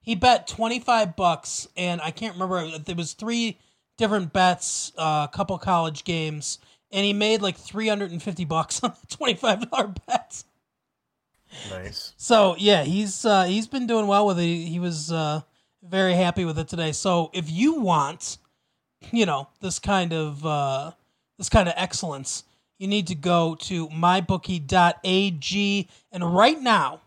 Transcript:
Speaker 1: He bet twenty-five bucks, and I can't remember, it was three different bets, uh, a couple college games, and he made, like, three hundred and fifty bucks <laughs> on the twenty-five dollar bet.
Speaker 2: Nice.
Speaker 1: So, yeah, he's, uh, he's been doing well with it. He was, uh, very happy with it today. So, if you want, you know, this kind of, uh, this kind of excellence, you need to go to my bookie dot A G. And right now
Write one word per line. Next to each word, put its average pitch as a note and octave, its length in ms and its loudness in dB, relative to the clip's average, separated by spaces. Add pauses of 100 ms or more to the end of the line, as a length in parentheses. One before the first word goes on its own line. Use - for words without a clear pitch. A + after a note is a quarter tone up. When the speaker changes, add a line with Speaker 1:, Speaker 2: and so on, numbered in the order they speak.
Speaker 1:
He A3+ 140 -2
bet A#3 320 4
twenty-five A3+ 680 0
bucks, - 500 -2 (100)
and F3 240 -4
I D#3+ 120 -6
can't A3 220 -8
remember, F#3 300 -2
it D#3+ 320 -8
was E3+ 160 -6
three A#3 460 -4 (380)
different G3+ 360 0
bets, - 640 0
uh, D#3 320 0
a - 80 -12
couple F#3 220 -2
college E3 460 0
games, D#3 560 -6 (320)
and G3 120 0
he G3+ 80 2
made, G#3 300 2
like, F#3+ 140 -2
three A3 320 -6
hundred G3+ 240 -2
and E3+ 100 -8
fifty F3+ 220 -6
bucks D#3+ 360 -2
<laughs> - 40 -4
on A#3 160 -2
the - 160 -16
twenty-five A#3+ 520 0
dollar G3+ 260 -2 (120)
bet. - 380 -4 (1300)
Speaker 2:
Nice. F#2 460 -12
Speaker 1:
So, G3+ 400 4
yeah, F#3 280 4
he's, F#3+ 400 -2
uh, G3 220 4
he's G#3+ 200 -2
been B3 220 -4
doing A3 180 0
well G3+ 200 4
with F#3 120 2
it. F3 60 2
He E3+ 340 -2
was, E3 320 -6
uh, D#3 300 -2 (400)
very F#3 340 2
happy F3+ 300 2
with D#3+ 140 -2
it D#3+ 80 -4
today. E3 240 -4
So, E3+ 420 0
if E3+ 160 -6
you C4 320 2
want, D3 580 0 (720)
you A#3 120 4
know, C#3 240 -2 (120)
this F#3 180 -6
kind F#3 340 0
of, D#3 320 -4
uh, C#3+ 460 -2 (480)
this F#3 100 -8
kind G3 200 4
of E3+ 80 -2
excellence, D#3+ 680 -6 (360)
you F#3+ 100 -6
need G3+ 180 0
to F3+ 80 -6
go E3 400 2
to E3 360 -6
my F3 300 2
bookie F3+ 380 -2
dot F3 460 4
A F#3+ 260 2
G. G3 580 -2 (220)
And F3 240 -2
right C4+ 260 6
now F#3+ 460 2